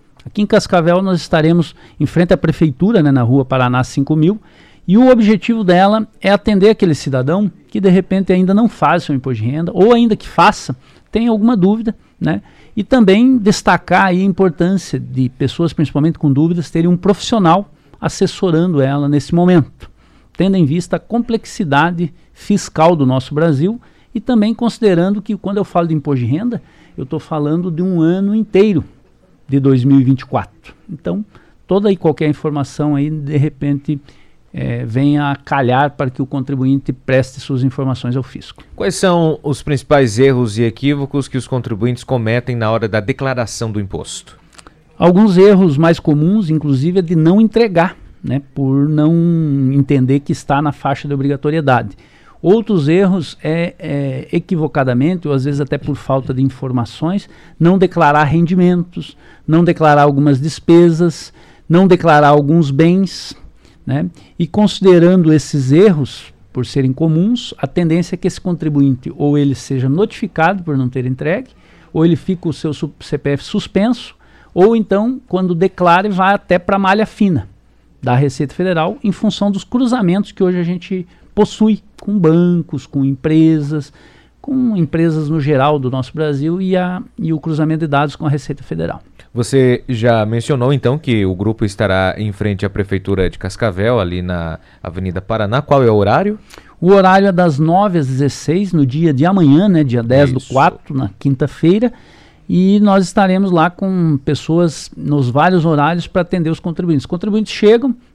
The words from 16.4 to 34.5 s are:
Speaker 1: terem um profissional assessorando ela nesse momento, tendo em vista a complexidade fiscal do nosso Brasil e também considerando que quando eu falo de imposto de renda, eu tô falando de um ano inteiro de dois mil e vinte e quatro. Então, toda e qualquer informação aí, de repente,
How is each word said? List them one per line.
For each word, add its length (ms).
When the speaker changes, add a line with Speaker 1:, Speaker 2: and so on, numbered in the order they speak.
Speaker 1:
terem 200
um 80
profissional 720
assessorando 800
ela 260
nesse 260
momento, 560
tendo 220
em 80
vista 320
a 20
complexidade 1120
fiscal 600
do 100
nosso 300
Brasil 440
e 60
também 360
considerando 640
que 160
quando 200
eu 60
falo 240
de 60
imposto 320
de 60
renda, 320
eu 80
tô 140
falando 500
de 140
um 180
ano 320
inteiro 500
de 120
dois 240
mil 180
e 20
vinte 180
e 40
quatro. 480
Então, 320
toda 240
e 40
qualquer 320
informação 680
aí, 120
de 300
repente, 640